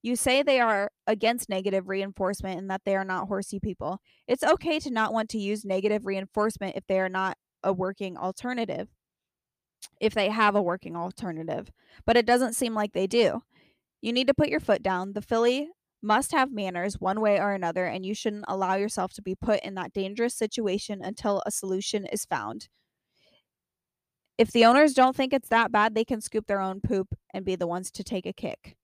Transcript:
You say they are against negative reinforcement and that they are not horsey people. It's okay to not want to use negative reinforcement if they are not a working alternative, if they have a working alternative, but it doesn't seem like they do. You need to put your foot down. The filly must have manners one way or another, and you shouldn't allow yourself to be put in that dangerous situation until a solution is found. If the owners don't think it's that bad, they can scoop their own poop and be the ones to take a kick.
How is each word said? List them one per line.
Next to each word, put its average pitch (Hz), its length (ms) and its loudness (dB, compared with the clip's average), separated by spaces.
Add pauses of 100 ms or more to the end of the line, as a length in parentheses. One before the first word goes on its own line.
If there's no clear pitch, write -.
You 240 140 0
say 269 260 4
they 277 180 4
are 208 300 2 (160)
against 220 420 0
negative 190 400 0
reinforcement 190 720 -4
and 196 100 -8
that 190 140 -4
they 196 120 2
are 190 80 0
not 185 240 -4
horsey 196 320 -4
people. 185 400 -6 (280)
It's 262 160 0
okay 311 360 2
to 294 100 -8
not 220 220 0
want 220 180 -2
to 226 80 -4
use 208 260 -4
negative 202 420 0
reinforcement 196 720 -4
if - 100 -10
they 190 140 2
are 190 80 0
not 190 300 -4 (260)
a 190 80 0
working 190 440 -6
alternative, 226 720 -6 (1120)
if 214 140 0
they 202 140 0
have 214 260 2
a 208 80 4
working 175 340 -4
alternative, 170 760 -8 (340)
but 233 120 4
it 233 100 4
doesn't 240 280 4
seem 226 200 -2
like 208 180 -2
they 190 140 0
do. 220 360 2 (600)
You 233 100 -2
need 247 160 2
to 277 60 6
put 294 140 4
your 302 120 0
foot - 220 2
down. 190 320 -2
The 208 80 -6
filly 247 480 2 (320)
must 214 300 2
have 262 200 2
manners 190 480 -4
one 196 200 0
way 208 200 4
or 202 120 2
another, 180 340 -2
and 185 200 -6
you 202 80 -4
shouldn't 208 340 -4
allow 190 280 0
yourself 202 380 -2
to 208 80 -16
be 185 120 -4
put - 300 0
in 196 120 -10
that 180 180 -8
dangerous 208 400 -2
situation 202 680 -4
until 202 440 -2
a 208 40 -4
solution 190 560 -4
is - 200 -6
found. 117 420 -6 (1700)
If 226 140 4
the 226 140 8
owners 277 260 8
don't 254 240 4
think 262 160 0
it's 269 160 0
that 226 240 2
bad, 214 220 4
they 220 100 2
can 226 160 -4
scoop 214 260 -4
their 196 140 0
own 190 200 -4
poop 190 340 -2 (180)
and 190 120 -8
be 185 120 -2
the 175 100 -2
ones 180 260 -6
to 190 120 -10
take 190 220 -6
a 190 60 -6
kick. - 520 -10